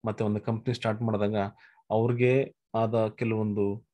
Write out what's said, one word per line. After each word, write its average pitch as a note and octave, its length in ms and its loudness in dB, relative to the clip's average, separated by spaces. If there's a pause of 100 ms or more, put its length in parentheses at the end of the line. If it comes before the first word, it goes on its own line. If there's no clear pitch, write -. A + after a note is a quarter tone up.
ಮತ್ತೆ A2 180 -2
ಒಂದು G#2 160 0
ಕಂಪನಿ A#2 340 -2
ಸ್ಟಾರ್ಟ್ A2 280 -2
ಮಾಡಿದಾಗ G#2+ 340 0 (540)
ಅವ್ರಿಗೆ A#2+ 680 2 (200)
ಆದ A2+ 320 2
ಕೆಲವೊಂದು G#2+ 880 -2